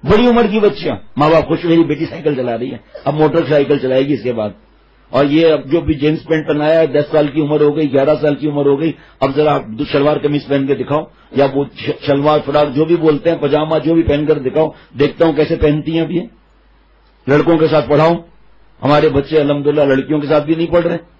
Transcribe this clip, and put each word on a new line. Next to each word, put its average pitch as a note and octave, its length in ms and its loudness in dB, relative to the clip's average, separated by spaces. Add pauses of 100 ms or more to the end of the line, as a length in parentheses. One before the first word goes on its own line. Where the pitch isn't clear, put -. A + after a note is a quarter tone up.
(100)
बड़ी A3 160 4
उम्र A#3 200 4
की G#3 140 0
बच्चियां, F#3 360 -2 (220)
माँ D3+ 120 2
बाप D#3+ 140 4
खुश, E3 200 -4
मेरी E3 200 4
बेटी D3 220 -4
साइकिल C#3+ 300 -4
चला B2 180 -4
रही A#2+ 160 -8
है, A#2+ 100 -12 (260)
अब C#3+ 80 -2
मोटरसाइकिल D3 640 2
चलाएगी C3 360 0
इसके A#2+ 180 -4
बाद। G#2+ 220 -6 (580)
और C#3+ 140 2
ये D#3 240 4
अब C#3+ 160 0
जो D#3 140 0
भी D#3 140 -2
जींस D3+ 280 -2
पैंट D#3 260 -2
पहनाया D3+ 320 2
है, D#3 120 0
दस C#3+ 120 0
साल D3 240 0
की C#3+ 120 -2
उम्र D3 220 0
हो D3 100 4
गई, D3+ 140 -2
ग्यारह C#3 280 2
साल D3 200 0
की D3 120 -6
उम्र C#3+ 220 0
हो C#3 80 2
गई, D#3 180 -4 (280)
अब C3+ 100 -2
जरा D3+ 200 2
आप C3+ 160 -4
दो A2 160 -6
सलवार C#3+ 340 0
कमीज C#3+ 300 -4
पहन C#3 180 -2
के C#3 80 0
दिखाओ, C#3+ 360 -4 (280)
या C#3 80 4
वो C3+ 180 -2
श-, - 420 -10
सलवार C#3+ 340 2
फ्रॉक D3 280 0
जो C#3+ 160 0
भी E3+ 120 2
बोलते D3+ 340 0
हैं, D#3+ 100 -4
पजामा D3+ 380 0
जो D#3 160 0
भी E3 80 2
पहनकर D3 320 0
दिखाओ, C#3 400 -2 (220)
देखता D3 300 0
हूं D#3+ 60 2
कैसे D3+ 240 0
पहनती D3+ 360 0
हैं E3 120 0
अब D3+ 80 -8
ये। F3+ 160 -4 (1000)
लड़कों D3+ 300 4
के D#3 80 4
साथ D3 220 0
पढ़ाओ, D#3 360 2 (580)
हमारे D3 260 2
बच्चे C#3 300 0
अल्हम्दुलिल्लाह C#3+ 480 0
लड़कियों C#3 340 0
के C#3+ 60 -6
साथ D3+ 140 2
भी D#3 160 -2
नहीं E3 100 -2
पढ़ E3+ 160 0
रहे। E3+ 160 -2 (220)